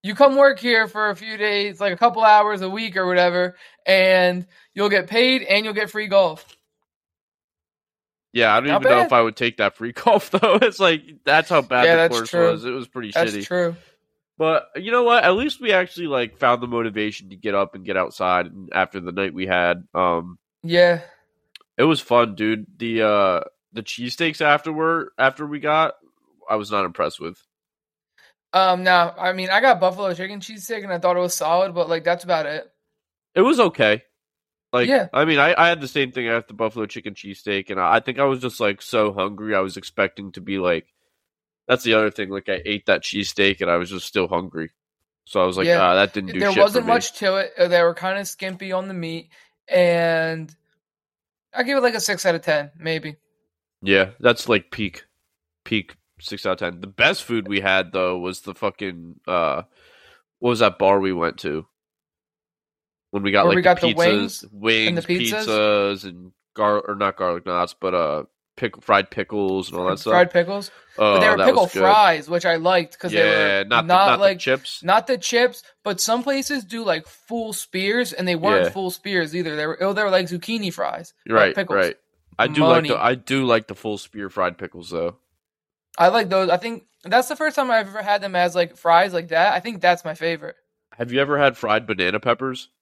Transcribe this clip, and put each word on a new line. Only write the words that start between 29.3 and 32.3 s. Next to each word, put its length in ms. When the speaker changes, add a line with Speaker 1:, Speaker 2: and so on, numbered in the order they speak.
Speaker 1:
mean, 160
I 120
got 180
buffalo 340
chicken 260
cheesesteak 440
and 100
I 60
thought 180
it 40
was 140
solid, 400
but, 140
like, 140
that's 200
about 240